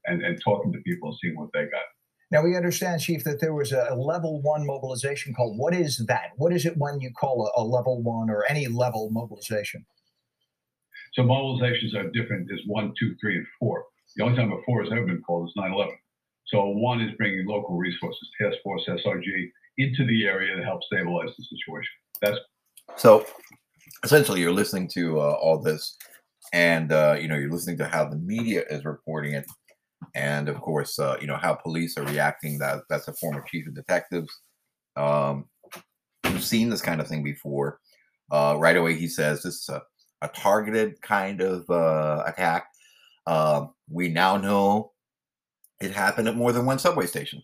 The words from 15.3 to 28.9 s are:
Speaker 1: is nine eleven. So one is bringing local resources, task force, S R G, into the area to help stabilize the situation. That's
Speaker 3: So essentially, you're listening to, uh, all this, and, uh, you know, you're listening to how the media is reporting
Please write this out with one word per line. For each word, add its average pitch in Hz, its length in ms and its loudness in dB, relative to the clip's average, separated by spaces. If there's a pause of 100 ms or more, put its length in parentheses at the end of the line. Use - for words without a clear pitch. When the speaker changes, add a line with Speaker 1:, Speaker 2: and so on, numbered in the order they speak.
Speaker 1:
is - 80 -16
nine 95 160 -2
eleven. - 240 -2 (500)
So - 100 0 (340)
one 120 100 0
is 104 180 0
bringing 95 280 0
local 101 300 -2
resources, 87 520 -6 (120)
task 104 240 2
force, 95 240 -4
S 92 180 -2
R 92 120 0
G, 87 80 -6 (520)
into 135 280 2
the 110 200 4
area 95 300 0
to 90 140 -6
help 82 140 -4
stabilize - 520 -2
the - 80 -18 (100)
situation. - 400 -10 (280)
That's 104 160 2 (580)
Speaker 3:
So 107 300 10 (760)
essentially, 123 380 6
you're 85 120 4
listening 95 420 0
to, 82 260 0
uh, 73 120 4 (120)
all 80 140 6
this, 78 380 -2 (560)
and, 82 400 4
uh, 76 260 6
you 76 100 -4
know, 76 80 0
you're 71 200 -2
listening 85 220 -4
to 76 100 -2
how 80 160 0
the 73 160 -4 (140)
media 113 340 0
is 73 160 -6
reporting 76 500 -6